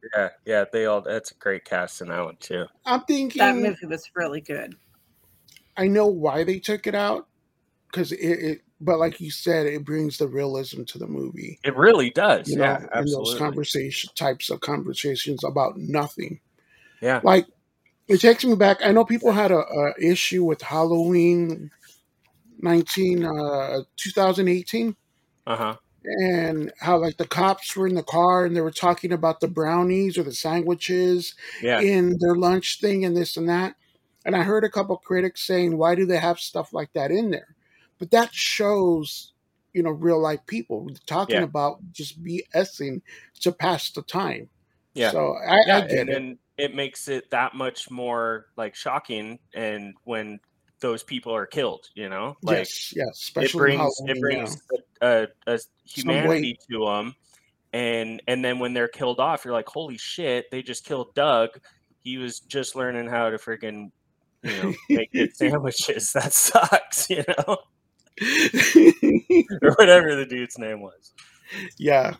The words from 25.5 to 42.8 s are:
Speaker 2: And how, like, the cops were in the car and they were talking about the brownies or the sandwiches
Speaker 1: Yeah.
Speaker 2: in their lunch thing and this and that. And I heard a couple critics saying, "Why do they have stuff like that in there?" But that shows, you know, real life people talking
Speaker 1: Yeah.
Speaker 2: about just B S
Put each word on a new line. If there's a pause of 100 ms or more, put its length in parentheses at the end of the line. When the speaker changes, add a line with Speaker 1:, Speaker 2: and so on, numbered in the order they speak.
Speaker 2:
And
how,
like,
the
cops
were
in
the
car
and
they
were
talking
about
the
brownies
or
the
sandwiches (260)
Speaker 1:
Yeah.
Speaker 2:
in
their
lunch
thing
and
this
and
that. (500)
And
I
heard
a
couple
critics
saying,
"Why
do
they
have
stuff
like
that
in
there?" (440)
But
that
shows, (400)
you
know,
real
life
people (160)
talking
Speaker 1:
Yeah.
Speaker 2:
about (120)
just
B (100)
S